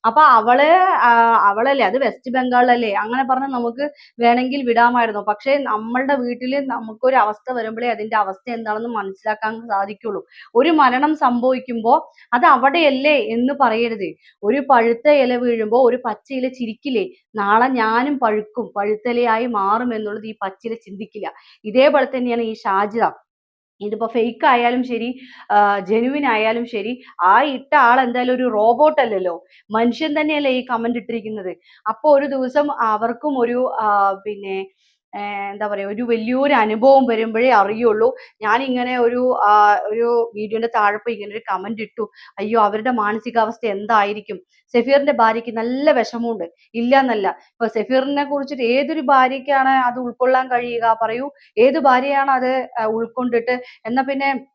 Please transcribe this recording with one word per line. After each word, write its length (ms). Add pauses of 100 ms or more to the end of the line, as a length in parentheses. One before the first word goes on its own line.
അപ്പൊ 140
അവള്, 480 (300)
ആ, 120 (380)
അവളല്ലേ, 380
അത് 120
വെസ്റ്റ് 320
ബംഗാളിലല്ലേ, 600
അങ്ങനെ 320
പറഞ്ഞ് 220
നമുക്ക് 440 (280)
വേണമെങ്കിൽ 440
വിടാമായിരുന്നു. 580
പക്ഷേ 380
നമ്മളുടെ 560
വീട്ടില് 460
നമുക്കൊരു 560
അവസ്ഥ 360
വരുമ്പോഴേ 360
അതിന്റെ 280
അവസ്ഥ 340
എന്താണെന്ന് 380
മനസ്സിലാക്കാൻ 800
സാധിക്കുള്ളൂ. 580 (280)
ഒരു 160
മരണം 460
സംഭവിക്കുമ്പോ 960 (200)
അത് 140
അവിടെയല്ലേ 720
എന്ന് 420
പറയരുത്. 540 (280)
ഒരു 280
പഴുത്ത 380
ഇല 280
വീഴുമ്പോ 520
ഒരു 160
പച്ച 280
ഇല 160
ചിരിക്കില്ലേ? 600 (240)
നാളെ 340
ഞാനും 500
പഴുക്കും, 580
പഴുത്ത 320
ഇലയായി 380
മാറും 480
എന്നുള്ളത് 320
ഈ 160
പച്ച 240
ഇല 80
ചിന്തിക്കില്ല. 580 (320)
ഇതേപോലെ 420 (100)
തന്നെയാണ് 260
ഈ 120
ഷാജിദ. 500 (760)
ഇതിപ്പോ 260
ഫേക്ക് 400
ആയാലും 380
ശരി, 240 (420)
ആ, 60 (220)
ജെനുവിൻ 480
ആയാലും 400
ശരി, 260 (300)
ആ 120 (200)
ഇട്ട 220
ആൾ 240
എന്തായാലും 360
ഒരു 120
റോബോട്ട് 520
അല്ലല്ലോ, 360 (340)
മനുഷ്യൻ 500
തന്നെയല്ലേ 380
ഈ 80
കമന്റ് 360
ഇട്ടിരിക്കുന്നത്. 500 (340)
അപ്പൊ 240
ഒരു 240
ദിവസം 340 (220)
അവർക്കും 480
ഒരു, 200 (220)
ആ, 80 (380)
പിന്നെ, 320 (540)
ഏ, 80 (300)
എന്താ 180
പറയാ, 180
ഒരു 160
വലിയൊരു 520
അനുഭവം 520
വരുമ്പോഴേ 440
അറിയുള്ളൂ. 580 (340)
ഞാനിങ്ങനെ 560
ഒരു, 240 (240)
ആ, 80 (300)
ഒരു 240 (260)
വീഡിയോന്റെ 400
താഴെ 240
പോയി 160
ഇങ്ങനെ 200
ഒരു 140
കമന്റ് 340
ഇട്ടു, 220 (340)
"അയ്യോ, 220
അവരുടെ 320
മാനസികാവസ്ഥ 760
എന്തായിരിക്കും?" 720 (360)
സഫീറിന്റെ 380
ഭാര്യയ്ക്ക് 440
നല്ല 360
വിഷമമുണ്ട്, 540 (280)
ഇല്ല 260
എന്നല്ല. 260 (220)
ഇപ്പൊ 180
സഫീറിനെ 580
കുറിച്ചിട്ട് 440
ഏതൊരു 420
ഭാര്യയ്ക്കാണ് 720
അത് 160
ഉൾക്കൊള്ളാൻ 500
കഴിയുക, 540
പറയൂ? 240 (300)
ഏത് 240
ഭാര്യയാണ് 500
അത്, 220 (260)
ആ, 80
ഉൾക്കൊണ്ടിട്ട്, 720 (300)
"എന്നാ 180
പിന്നെ 260 (240)